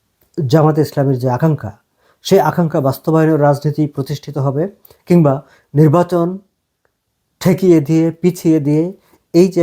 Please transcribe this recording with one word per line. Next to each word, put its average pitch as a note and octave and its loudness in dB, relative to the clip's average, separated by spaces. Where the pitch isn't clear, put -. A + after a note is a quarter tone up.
জামাতে D3+ 2
ইসলামের C3+ -2
যে B2+ -4
আকাঙ্ক্ষা, B2 -4
সেই F#3+ 2
আকাঙ্ক্ষা D#3+ -2
বাস্তবায়নের D#3+ 0
রাজনীতি D3 0
প্রতিষ্ঠিত C#3+ -10
হবে, C#3 -4
কিংবা E3 4
নির্বাচন E3+ 2
ঠেকিয়ে F#3 2
দিয়ে, D#3+ 0
পিছিয়ে E3+ -2
দিয়ে D3 0
এই F3 4
যে F3 -2